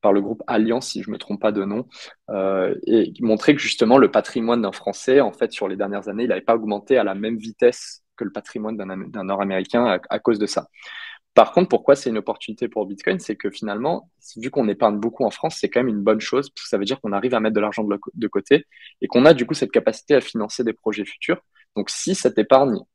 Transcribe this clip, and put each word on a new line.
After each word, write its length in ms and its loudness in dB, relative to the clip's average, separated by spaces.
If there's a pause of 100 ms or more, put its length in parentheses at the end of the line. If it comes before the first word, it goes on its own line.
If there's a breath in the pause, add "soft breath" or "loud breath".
par 100 4
le 100 4
groupe 260 -6
Allianz, 380 0
si 160 -8
je 80 -10
me 80 -8
trompe 240 -8
pas 120 0
de 100 0
nom, 240 -4 (420 loud breath)
euh, 460 0 (100)
et 280 4
qui 100 -8
montrait 320 4
que 60 -6
justement 360 4
le 140 6
patrimoine 500 0
d'un 120 -4
Français, 480 2
en 100 0
fait, 220 -4
sur 160 -6
les 80 -6
dernières 320 -6
années, 140 -4
il 60 -2
n'avait 120 0
pas 140 -4
augmenté 420 0
à 80 2
la 100 -4
même 220 -6
vitesse 680 -2 (140)
que 80 -6
le 60 -6
patrimoine 440 -10
d'un 140 -10
Am-, 200 -10
d'un 140 -10
Nord-Américain 600 0
à, 140 0 (100)
à 100 -2
cause 200 0
de 60 0
ça. 220 -4 (680 loud breath)
Par 180 6
contre, 160 4
pourquoi 260 4
c'est 140 -6
une 80 -2
opportunité 500 -8
pour 180 -4
Bitcoin ? 340 -4
C'est 180 -8
que 120 -6
finalement, 600 -6 (240)
vu 160 -8
qu'on 160 0
épargne 320 2
beaucoup 240 -2
en 80 0
France, 280 -6
c'est 100 -2
quand 100 2
même 80 0
une 160 -2
bonne 160 2
chose, 300 -4
parce 140 -18
que 60 -14
ça 80 0
veut 80 -2
dire 140 -4
qu'on 140 -6
arrive 200 -2
à 60 0
mettre 160 0
de 60 2
l'argent 240 -2
de 60 -2
lo-, 220 -6
de 140 -4
côté 380 2 (340 loud breath)
et 80 -6
qu'on 180 4
a 80 10
du 120 2
coup 80 -4
cette 180 -4
capacité 440 2
à 60 6
financer 440 -4
des 80 0
projets 320 -4
futurs. 360 -6 (360 soft breath)
Donc, 120 -4
si 240 -4
cette 240 0
épargne 400 4 (180)